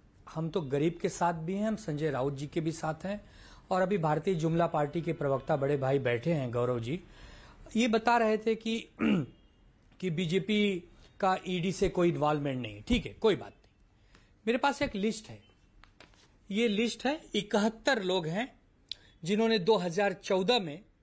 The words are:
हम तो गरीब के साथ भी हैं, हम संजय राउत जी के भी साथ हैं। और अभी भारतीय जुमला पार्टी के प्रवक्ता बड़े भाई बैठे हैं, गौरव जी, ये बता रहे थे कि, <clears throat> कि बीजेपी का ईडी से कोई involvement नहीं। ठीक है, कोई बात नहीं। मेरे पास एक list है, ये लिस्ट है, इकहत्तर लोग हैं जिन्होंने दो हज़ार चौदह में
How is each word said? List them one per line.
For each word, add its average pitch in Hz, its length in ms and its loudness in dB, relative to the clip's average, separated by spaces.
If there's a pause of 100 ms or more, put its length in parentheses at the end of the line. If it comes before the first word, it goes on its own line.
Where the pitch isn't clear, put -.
(340)
हम 160 140 -2
तो 156 120 -2
गरीब 143 420 0
के 196 60 0
साथ 175 240 0
भी 165 220 -6
हैं, 208 140 -2
हम 220 80 -2
संजय 151 340 -4
राउत 135 240 -2
जी 139 120 -8
के - 140 -4
भी 160 120 -2
साथ 156 320 -6
हैं। 202 240 -8 (420)
और 185 120 2
अभी 190 160 0
भारतीय 156 360 0
जुमला 165 320 2
पार्टी 151 360 0
के 160 100 -2
प्रवक्ता 143 440 0
बड़े 139 200 2
भाई 135 220 2
बैठे 123 340 0
हैं, 131 200 -2
गौरव 120 280 0
जी, 131 200 -4 (760)
ये 240 120 4
बता 226 280 4
रहे 220 220 2
थे 220 160 -2
कि, 226 400 -6
<clears throat> - 80 -8 (1000)
कि 185 100 -2
बीजेपी 190 800 0 (300)
का 185 260 2
ईडी 180 260 -2
से 190 160 0
कोई 175 200 2
involvement 143 540 0
नहीं। 104 200 -10
ठीक 240 240 0
है, 104 60 -12
कोई 208 240 2
बात 101 120 -10
नहीं। - 220 -20 (760)
मेरे 240 120 2
पास 277 240 0
एक 285 120 -2
list 208 320 -2
है, 107 200 -20 (1040)
ये 220 180 2
लिस्ट 220 380 0
है, 302 140 -2 (140)
इकहत्तर 220 680 0
लोग 185 240 0
हैं 196 320 -4 (640)
जिन्होंने 220 340 2
दो 202 180 4
हज़ार 180 360 0
चौदह 196 460 0
में 165 220 -6 (220)